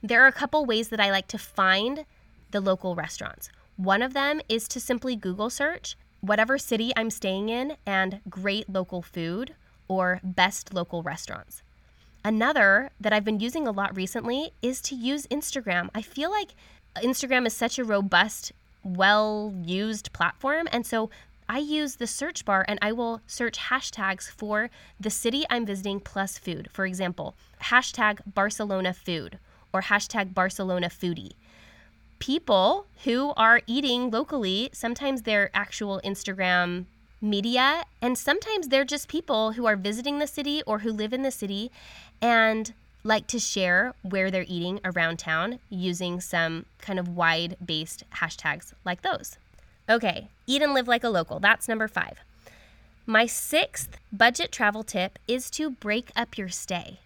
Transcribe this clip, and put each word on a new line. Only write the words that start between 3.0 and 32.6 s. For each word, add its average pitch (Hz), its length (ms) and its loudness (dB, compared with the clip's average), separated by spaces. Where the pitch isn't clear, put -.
One 190 260 4
of 262 140 -2
them 285 340 0
is 220 200 -2
to 254 100 -6
simply 247 360 -2
Google 208 360 -4
search - 440 -4
whatever 214 360 4
city 233 400 0
I'm 226 140 0
staying 196 380 -2
in 262 360 -4
and 190 420 0
great 196 400 -2
local 185 360 -4
food 180 500 -6
or 185 360 2
best 185 500 0
local 175 300 -4
restaurants. - 580 -10
Another 220 680 4
that 208 140 2
I've 214 100 4
been 214 160 0
using 262 280 -2
a 226 40 0
lot 196 240 -2
recently 233 560 -4
is 254 180 -2
to - 140 -6
use 269 320 -2
Instagram. 220 680 -2
I 220 80 -4
feel 294 300 -4
like 415 240 -4
Instagram 254 480 0
is 220 80 0
such - 240 -2
a 262 60 -2
robust, 196 680 2
well-used 208 1300 2
platform, 285 580 0
and 240 140 0
so 226 240 -2
I 233 80 -4
use 302 380 -2
the 240 100 -6
search - 400 -6
bar 190 220 2
and 208 160 -2
I 214 80 0
will 226 340 -4
search - 320 -4
hashtags 202 720 -4
for 214 400 -4
the 214 100 -4
city 233 400 0
I'm 240 160 0
visiting 196 340 -4
plus 196 380 -6
food. - 340 -8
For 190 140 -2
example, 185 500 -4
hashtag 240 560 2
Barcelona 196 640 0
food 170 460 -6
or 190 80 2
hashtag 208 520 0
Barcelona 185 560 0
foodie. 170 420 -4
People 262 680 2